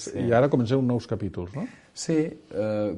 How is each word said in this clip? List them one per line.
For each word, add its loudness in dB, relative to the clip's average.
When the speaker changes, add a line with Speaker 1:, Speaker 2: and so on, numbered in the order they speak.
Speaker 1:
Sí. -4
Speaker 2:
i 2
ara 6
comenceu 2
nous 0
capítols, -6
no? -6
Speaker 1:
Sí, -4
eh, -2